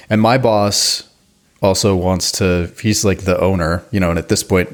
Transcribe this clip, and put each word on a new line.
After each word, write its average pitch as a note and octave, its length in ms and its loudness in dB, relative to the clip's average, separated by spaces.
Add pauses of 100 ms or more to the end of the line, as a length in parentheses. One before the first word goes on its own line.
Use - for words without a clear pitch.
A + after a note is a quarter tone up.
And A2 120 2
my A#2 160 4
boss G#2+ 720 0 (520)
also G2 340 2
wants F2+ 380 0
to, F2+ 380 -2 (100)
he's, G#2+ 220 0
like, F#2+ 180 0
the F#2 200 0
owner, F2 500 0
you G#2 80 -2
know, F2 120 0
and E2+ 80 -2
at D#2+ 100 -10
this - 140 0
point F#2 300 0